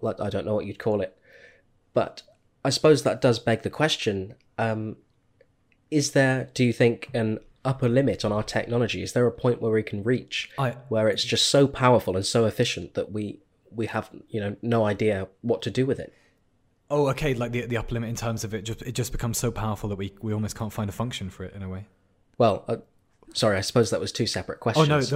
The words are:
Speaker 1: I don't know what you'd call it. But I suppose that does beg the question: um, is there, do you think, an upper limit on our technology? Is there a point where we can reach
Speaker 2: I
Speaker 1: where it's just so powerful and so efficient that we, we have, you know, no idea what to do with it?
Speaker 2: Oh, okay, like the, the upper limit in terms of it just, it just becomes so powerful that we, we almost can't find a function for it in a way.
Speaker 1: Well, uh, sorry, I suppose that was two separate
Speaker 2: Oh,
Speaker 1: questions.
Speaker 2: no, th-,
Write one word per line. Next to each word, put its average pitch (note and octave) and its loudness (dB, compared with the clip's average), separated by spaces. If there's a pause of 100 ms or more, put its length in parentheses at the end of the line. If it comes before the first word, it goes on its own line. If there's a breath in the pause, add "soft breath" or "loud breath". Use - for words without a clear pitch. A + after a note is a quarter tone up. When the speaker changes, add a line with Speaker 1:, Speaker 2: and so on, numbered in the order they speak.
(220)
Speaker 1:
I G#2 -2
don't G2 -4
know G#2+ -2
what G2+ -2
you'd F#2+ -10
call G#2+ 0
it. - -6 (800 soft breath)
But - -2 (440)
I C#3 0
suppose C#3+ 6
that A#2 0
does A#2 4
beg A2+ 0
the G2+ -6
question: G#2+ -2 (220)
um, A2 -2 (920)
is D3+ 0
there, C3 2
do B2+ 2
you B2 6
think, A#2 2
an A2 0 (260)
upper C3 0
limit B2 2
on G#2+ 0
our G#2 0
technology? A2+ -2
Is - -8
there B2 2
a A2+ 2
point A#2+ 0
where A2+ 0
we A2 2
can G#2 -8
reach - -2
Speaker 2:
I C3 0 (160)
Speaker 1:
where A2 2
it's - 0
just - 2
so C#3 6
powerful B2 4
and G2+ -2
so A#2 2
efficient G#2+ -2
that - -4
we, G#2+ -6 (300)
we G#2+ -4
have, - -6 (180)
you A2+ -4
know, G2+ -4
no A#2 4
idea G2+ 2 (140)
what A2+ 0
to A2+ -4
do B2+ 0
with C3+ 0
it? - -14 (760 soft breath)
Speaker 2:
Oh, D3 2
okay, C3+ 0
like A#2+ -2
the, A#2+ -2
the A2+ -2
upper A2 -4
limit A2+ -4
in A#2 -6
terms A2+ -4
of G2+ -6
it A2 -6
just, A2+ -10
it B2+ -6
just A#2+ -4
becomes A#2 -2
so B2 0
powerful G#2+ -4
that G2+ -4
we, G2 -6
we A2 -4
almost G#2+ -2
can't G#2+ -8
find G#2+ -4
a G2 -8
function A2+ -6
for F#2 -12
it F#2 -12
in G2 -10
a F#2+ -8
way. F#2 -10 (500)
Speaker 1:
Well, G#2+ 4
uh, A2+ -2 (560)
sorry, G#2 2
I F#2+ 0
suppose A2+ 2
that F#2+ 0
was G2 -4
two A2+ -2
separate F2+ -6
Speaker 2:
Oh, - -20
Speaker 1:
questions. D3 4
Speaker 2:
no, D3 4
th-, B2+ -2